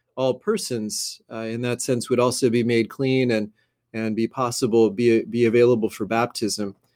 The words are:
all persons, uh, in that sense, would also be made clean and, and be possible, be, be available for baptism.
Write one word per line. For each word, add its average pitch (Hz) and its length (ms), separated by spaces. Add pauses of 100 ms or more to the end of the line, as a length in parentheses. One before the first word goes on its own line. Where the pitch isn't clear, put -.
(160)
all 131 180
persons, 127 880 (100)
uh, 117 60
in 113 240
that 123 200
sense, 120 280
would 120 100
also 123 300
be 117 140
made 117 260
clean 131 420
and, 107 200 (420)
and 110 220
be 113 120
possible, 117 600
be, 113 340
be 120 220
available 113 440
for - 160
baptism. 107 720 (200)